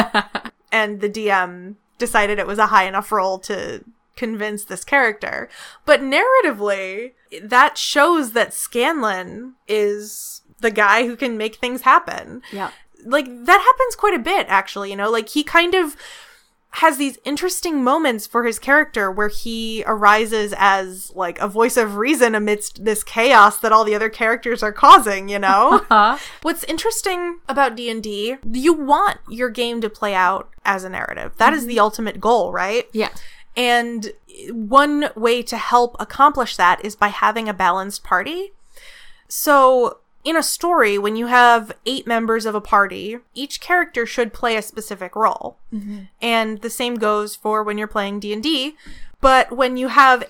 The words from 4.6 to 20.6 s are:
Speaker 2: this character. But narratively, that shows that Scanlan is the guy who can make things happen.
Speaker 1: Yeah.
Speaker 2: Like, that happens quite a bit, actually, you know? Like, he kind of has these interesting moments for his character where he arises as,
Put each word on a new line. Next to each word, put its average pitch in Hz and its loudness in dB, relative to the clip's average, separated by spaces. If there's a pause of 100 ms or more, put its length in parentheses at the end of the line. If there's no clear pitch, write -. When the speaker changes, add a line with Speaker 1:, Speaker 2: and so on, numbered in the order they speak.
Speaker 2:
this - -12
character. 240 -2 (360)
But 294 4
narratively, 254 0 (320)
that 247 4
shows 294 2
that 220 0
Scanlan 233 -4 (120)
is 208 -4 (200)
the 226 2
guy 208 2
who 233 -6
can 240 -4
make 214 -6
things 247 -6
happen. - 0 (120)
Speaker 1:
Yeah. 196 -8 (320)
Speaker 2:
Like, 262 0
that 247 2
happens 508 2
quite 415 0
a 311 -2
bit, 330 -2
actually, 196 -2
you 196 -10
know? 202 -2
Like, 226 -2
he 294 -2
kind 339 2
of 330 0 (760)
has 320 2
these 277 -4
interesting 302 -4
moments 254 0
for 233 -2
his 233 -4
character 269 0
where 208 -2
he 226 -6
arises 214 2
as, 190 0